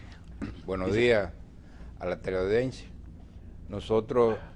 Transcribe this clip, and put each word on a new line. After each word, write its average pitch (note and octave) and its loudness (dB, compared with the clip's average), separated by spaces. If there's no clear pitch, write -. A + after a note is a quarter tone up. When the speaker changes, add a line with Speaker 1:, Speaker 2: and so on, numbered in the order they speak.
Speaker 1:
Gracias. - -8
Speaker 2:
Buenos F#2 0
Speaker 1:
Dice G#2 4
Speaker 2:
días A2 6
a F2+ -6
la F2+ -2
teleaudiencia. G2+ 2
Nosotros A2 4